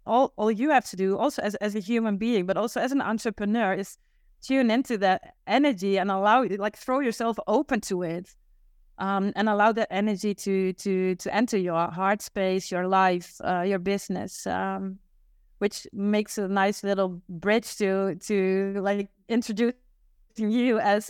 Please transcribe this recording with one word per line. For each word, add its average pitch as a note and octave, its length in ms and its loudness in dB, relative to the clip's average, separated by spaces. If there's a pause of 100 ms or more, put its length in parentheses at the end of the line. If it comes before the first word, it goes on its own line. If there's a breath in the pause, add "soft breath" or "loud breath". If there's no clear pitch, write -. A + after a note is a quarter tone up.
all, A#3+ 300 2
all G#3+ 160 2
you A#3 180 0
have C4 200 4
to - 60 -14
do F#3+ 220 0
also F#3+ 240 -2
as, G#3 140 -2
as G#3 200 -4
a A3 40 -2
human G#3+ 380 -2
being, A3 280 0
but F#3 120 0
also A3+ 220 -2
as B3 120 0
an C#4 100 0
entrepreneur, G#3 720 -2
is F#3+ 240 -8 (440)
tune C4 280 2
into A#3 280 0
that F#3+ 380 0 (120)
energy G3 500 2
and F#3+ 140 0
allow, G#3 320 4
like, G3+ 340 -4
throw C4 220 -2
yourself A#3 480 -2
open B3 340 2
to F3+ 220 -4
it, E3+ 320 -8 (640)
um, G3 360 0
and G#3 140 2
allow G#3 220 4
that A3 180 0
energy G3+ 460 -2
to, F#3+ 380 0
to, F#3 420 -2
to - 180 -8
enter A3+ 240 0
your E3+ 320 0
heart F#3+ 320 0
space, F#3+ 480 -2
your F3+ 180 -2
life, F#3 560 2
uh, F3+ 180 0
your F#3+ 180 0
business, G3 680 -4
um, F#3+ 540 -6 (580)
which - 360 -4
makes G#3 440 0
a G3+ 100 -2
nice G3 360 0
little F#3+ 460 0
bridge G3+ 480 0
to, G3 380 0
to, G3 640 0
like, G3 280 0 (220)
introducing A#3 440 0 (640)
you A3 400 2
as, G#3 320 2